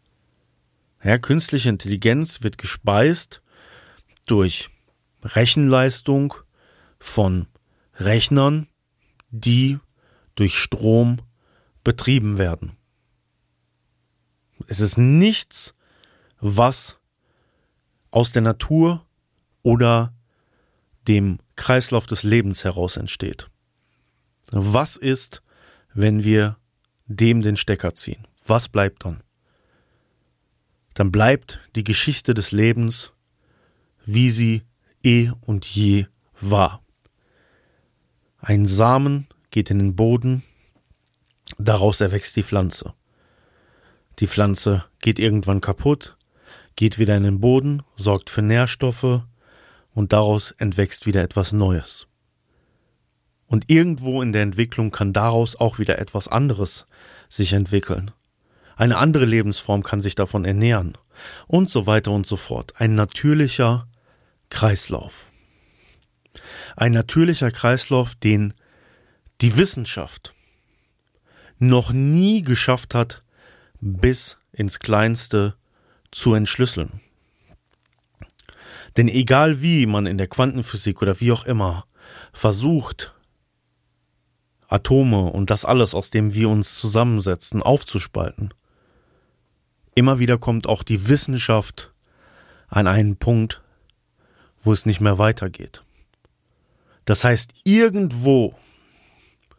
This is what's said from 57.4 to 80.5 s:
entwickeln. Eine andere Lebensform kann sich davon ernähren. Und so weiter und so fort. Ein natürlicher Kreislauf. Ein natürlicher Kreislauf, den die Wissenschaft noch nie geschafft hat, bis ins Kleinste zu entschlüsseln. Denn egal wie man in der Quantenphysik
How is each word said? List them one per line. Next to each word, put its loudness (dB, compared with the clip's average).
entwickeln. -2
Eine 2
andere 2
Lebensform 0
kann -4
sich -4
davon -2
ernähren. 0
Und 2
so -2
weiter 2
und -2
so -6
fort. -10
Ein 2
natürlicher 0
Kreislauf. -2
Ein 2
natürlicher 2
Kreislauf, 0
den 0
die 2
Wissenschaft -4
noch 4
nie 2
geschafft -2
hat, -4
bis -2
ins -6
Kleinste 0
zu 0
entschlüsseln. -2
Denn 4
egal 2
wie 2
man 0
in -4
der -4
Quantenphysik -4